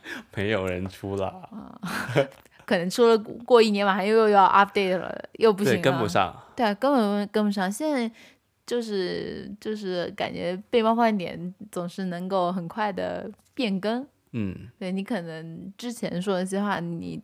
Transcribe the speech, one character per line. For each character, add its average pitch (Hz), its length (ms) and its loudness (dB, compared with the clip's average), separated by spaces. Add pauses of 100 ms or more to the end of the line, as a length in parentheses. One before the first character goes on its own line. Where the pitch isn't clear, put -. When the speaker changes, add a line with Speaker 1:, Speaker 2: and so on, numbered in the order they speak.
Speaker 1:
<laughs> - 260 -16
没 101 140 -2
有 98 160 0
人 90 240 -2
出 98 280 -8
了。 127 340 -6
Speaker 2:
嗯， - 760 -2 (380)
可 220 100 2
能 175 140 -2
出 240 160 4
了 233 140 8
过 233 420 4
一 226 80 6
年 202 160 2
吧， 196 80 4
还 196 140 0
又， 214 80 2
又 220 140 6
要 196 180 8
update 196 500 4
了， - 360 -8
又 220 200 4
不 196 100 0
行 120 100 4
了。 - 40 4
Speaker 1:
对， 170 60 -2
跟 135 160 4
不 104 80 0
上。 95 280 2 (200)
Speaker 2:
对 247 100 0
啊， 208 80 2
根 262 180 0
本 208 360 2
跟 214 180 0
不 208 60 2
上。 202 200 0
现 302 200 -2
在 240 200 -2 (540)
就 240 160 -4
是， 190 800 -6
就 214 140 -6
是 185 420 -4
感 - 160 -4
觉 180 260 -6 (120)
被 233 100 4
冒 226 140 4
犯 226 200 2
点 175 380 -6 (180)
总 175 160 -6
是 190 180 -8
能 175 220 -6
够 180 240 0
很 175 160 -4
快 214 240 -4
的 185 380 -6 (240)
变 196 260 -2
更。 226 240 -2 (280)
Speaker 1:
嗯。 98 360 -6 (120)
Speaker 2:
对， 185 120 -6
你 190 120 -4
可 202 180 -4
能 165 560 -12
之 240 160 -8
前 180 260 -6
说 196 140 -2
的 180 60 0
那 185 60 -2
些 190 140 -4
话， 202 200 -2
你 170 440 -8